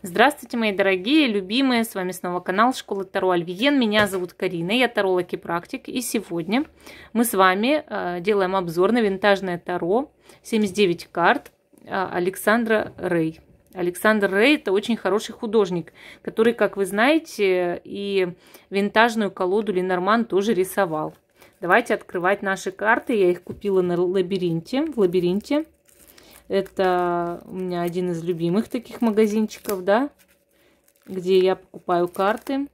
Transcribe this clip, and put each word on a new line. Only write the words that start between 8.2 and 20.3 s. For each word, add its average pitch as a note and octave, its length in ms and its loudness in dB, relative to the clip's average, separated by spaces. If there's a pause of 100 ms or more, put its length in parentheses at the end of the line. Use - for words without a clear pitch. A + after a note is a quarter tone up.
обзор F3+ 340 2
на B3 80 2
винтажное G3 580 2
Таро, F3+ 540 -2 (300)
семьдесят G#3 340 -2
девять F3+ 340 0
карт, G3 440 0 (320)
э, F#3+ 260 -4
Александра G#3+ 840 0
Рей. E3 420 -2 (340)
Александр G3 640 0
Рей — C4 220 4
это G3+ 160 -2
очень A3 240 0
хороший G#3+ 340 -2
художник, G3 640 -2 (280)
который, A3 300 0
как G#3 240 0
вы G3 100 -2
знаете, G3 1000 0
и G3 420 -2 (420)
винтажную G#3 640 0
колоду G3 400 -2
Ленорман F#3 540 0
тоже G3+ 280 0